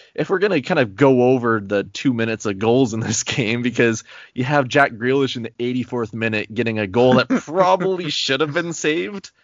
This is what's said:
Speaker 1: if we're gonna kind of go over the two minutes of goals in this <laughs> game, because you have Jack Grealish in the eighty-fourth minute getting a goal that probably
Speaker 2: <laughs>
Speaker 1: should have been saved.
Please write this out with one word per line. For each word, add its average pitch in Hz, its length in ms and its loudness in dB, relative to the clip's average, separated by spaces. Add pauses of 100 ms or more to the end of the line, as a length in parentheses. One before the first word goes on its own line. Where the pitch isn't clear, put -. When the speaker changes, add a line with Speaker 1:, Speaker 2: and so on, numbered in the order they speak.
(140)
Speaker 1:
if - 160 -4
we're 190 80 0
gonna 180 240 0
kind 165 180 -2
of 101 160 -2
go 131 280 6
over 120 360 2
the 101 240 -2
two 120 300 -2
minutes 113 320 -4
of 98 120 -4
goals 117 360 2
in 113 60 -4
this - 220 -4
<laughs> - 0 -
game, 120 380 -2
because 117 420 0 (300)
you 127 120 -4
have 139 240 0
Jack 139 240 2
Grealish 127 440 -2
in 120 60 -8
the 110 180 -10
eighty-fourth 123 540 -4
minute 110 400 -4
getting 113 240 -2
a 107 80 -2
goal 120 300 4
that 127 120 2
probably 185 840 0
Speaker 2:
<laughs> - 0 -
Speaker 1:
should 139 300 -2
have 147 140 -2
been 170 180 -2
saved. 180 580 -4 (140)